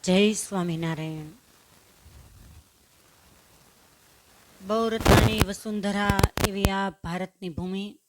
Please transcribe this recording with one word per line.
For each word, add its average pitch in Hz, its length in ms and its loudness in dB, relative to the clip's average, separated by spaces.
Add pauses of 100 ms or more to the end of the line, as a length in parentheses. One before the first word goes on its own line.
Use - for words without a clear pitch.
જય 202 280 6
સ્વામિનારાયણ. 160 920 -4 (3500)
બહુરત્નાની 220 720 4
વસુંધરા 202 800 -2 (280)
એવી 196 160 -4
આ 196 260 0
ભારતની 185 600 -8
ભૂમિ 185 600 -8